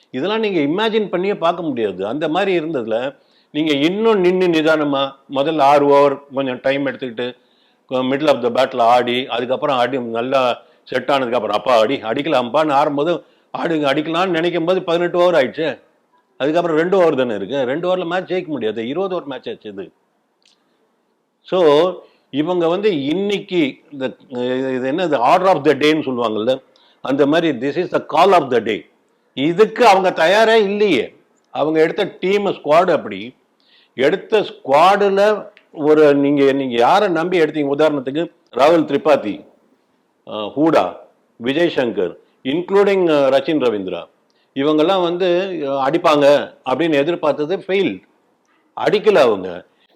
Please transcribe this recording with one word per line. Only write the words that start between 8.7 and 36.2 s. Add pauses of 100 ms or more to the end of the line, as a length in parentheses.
ஆடி,
அதுக்கப்புறம்
ஆடி
நல்லா (220)
செட்
ஆனதுக்கு
அப்புறம்,
"அப்பா
அடி,
அடிக்கலாம்ப்பான்னு"
ஆடும்போது, (340)
ஆடுங்க,
அடிக்கலாம்னு
நினைக்கும்
போது
பதினெட்டு
ஓவர்
ஆயிடுச்சு. (580)
அதுக்கப்புறம்
ரெண்டு
ஓவர்
தானே
இருக்கு.
ரெண்டு
ஓவர்ல
மேட்ச்
ஜெயிக்க
முடியாது.
இருபது
ஓவர்
மேட்ச்
ஆச்சு
இது. (1500)
So, (360)
இவங்க
வந்து
இன்னைக்கு (140)
இந்த, (120)
இது
என்னது,
order
of
the
டேன்னு
சொல்லுவாங்கல்ல, (400)
அந்த
மாதிரி,
this
is
the
call
of
the
day. (520)
இதுக்கு
அவங்க
தயாரே
இல்லையே. (360)
அவங்க
எடுத்த
டீம்,
ஸ்குவாட்
அப்படி. (600)
எடுத்த
ஸ்குவாடுல (220)
ஒரு,
நீங்க,